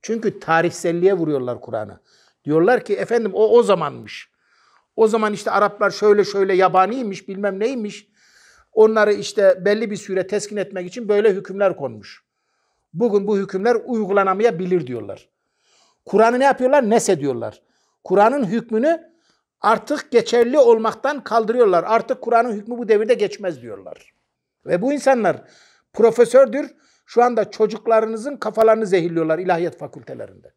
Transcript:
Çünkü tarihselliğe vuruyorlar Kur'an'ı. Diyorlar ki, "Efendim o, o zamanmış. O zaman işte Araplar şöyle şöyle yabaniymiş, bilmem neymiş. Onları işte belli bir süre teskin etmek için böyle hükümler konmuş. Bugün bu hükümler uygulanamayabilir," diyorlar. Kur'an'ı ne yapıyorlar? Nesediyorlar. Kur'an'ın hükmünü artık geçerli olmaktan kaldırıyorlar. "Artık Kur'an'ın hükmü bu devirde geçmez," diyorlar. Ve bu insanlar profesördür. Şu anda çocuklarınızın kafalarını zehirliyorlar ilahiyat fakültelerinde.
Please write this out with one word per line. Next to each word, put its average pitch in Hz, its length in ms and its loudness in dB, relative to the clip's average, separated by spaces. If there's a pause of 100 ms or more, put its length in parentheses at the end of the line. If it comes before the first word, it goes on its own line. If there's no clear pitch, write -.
Çünkü 220 380 -6
tarihselliğe 170 720 0
vuruyorlar 139 480 -4
Kur'an'ı. 107 380 -10 (440)
Diyorlar 180 420 2
ki, 202 100 -4
"Efendim 214 380 -4
o, 214 140 2
o 233 160 4
zamanmış. 147 680 -4 (640)
O 220 120 4
zaman 214 260 0
işte - 180 -6
Araplar 202 380 0
şöyle 208 340 2
şöyle 196 320 -2
yabaniymiş, 190 720 0
bilmem 196 320 -6
neymiş. 220 480 -6 (640)
Onları 220 420 4
işte 196 520 2
belli 208 260 0
bir 208 40 -6
süre 190 320 -6
teskin 208 300 -6
etmek 190 300 -8
için 208 220 -10
böyle 208 240 4
hükümler 190 440 -2
konmuş. 113 460 -14 (680)
Bugün 202 340 0
bu 208 100 0
hükümler 196 480 -2
uygulanamayabilir," 190 1000 -2
diyorlar. 107 420 -12 (760)
Kur'an'ı 226 340 2
ne 262 40 2
yapıyorlar? 262 460 2
Nesediyorlar. 139 720 -2 (420)
Kur'an'ın 220 420 2
hükmünü 233 680 -4 (480)
artık - 500 -2
geçerli 240 480 2
olmaktan 233 640 2
kaldırıyorlar. 214 640 2
"Artık 226 340 -2
Kur'an'ın 233 300 0
hükmü 214 260 -10
bu 240 100 -10
devirde 214 260 2
geçmez," 190 480 -4
diyorlar. 98 520 -18 (520)
Ve 170 160 -2
bu 262 120 -2
insanlar 233 500 0 (500)
profesördür. 233 840 2 (340)
Şu 240 140 2
anda 220 280 0
çocuklarınızın 220 840 -2
kafalarını 220 480 2
zehirliyorlar 165 540 0
ilahiyat 175 380 -2
fakültelerinde. 117 800 -18